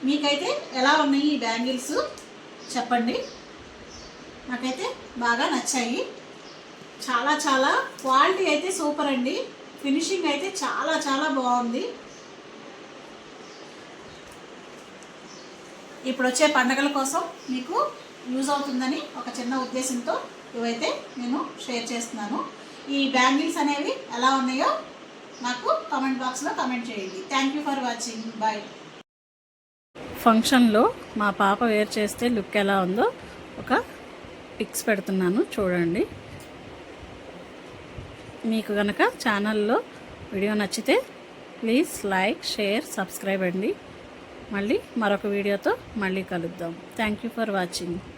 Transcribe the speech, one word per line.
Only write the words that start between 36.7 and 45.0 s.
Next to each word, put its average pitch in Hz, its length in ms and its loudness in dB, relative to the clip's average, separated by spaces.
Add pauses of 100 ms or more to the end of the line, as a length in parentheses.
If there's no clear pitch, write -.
మీకు 220 280 0
గనక 208 300 4
ఛానల్లో 214 800 4 (500)
వీడియో 202 220 0
నచ్చితే 226 500 2 (580)
ప్లీజ్ 240 440 2
లైక్, 196 380 2
షేర్, 208 400 0
సబ్స్క్రైబ్ 196 580 -2
అండి. 190 320 2 (800)
మళ్ళీ 208 280 2 (180)
మరొక 202 280 2